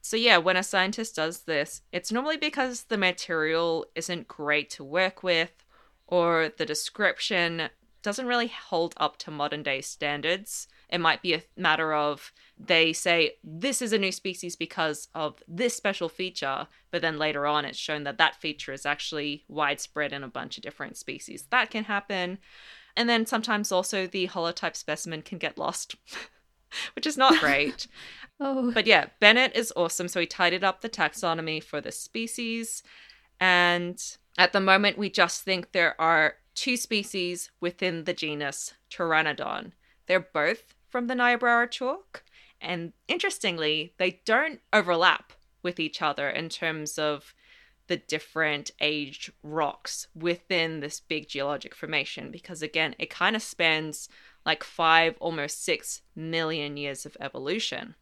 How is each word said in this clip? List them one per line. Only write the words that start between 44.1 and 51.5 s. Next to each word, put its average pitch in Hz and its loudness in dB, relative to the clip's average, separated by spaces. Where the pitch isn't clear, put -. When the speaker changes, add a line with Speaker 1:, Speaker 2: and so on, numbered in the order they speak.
Speaker 1:
don't 269 2
overlap 175 4
with 175 -4
each 156 -4
other 143 0
in 160 -4
terms 160 -4
of 151 -2
the 175 0
different 156 -2
age 147 -4
rocks - -4
within 165 -2
this 147 -8
big 156 -6
geologic 139 -4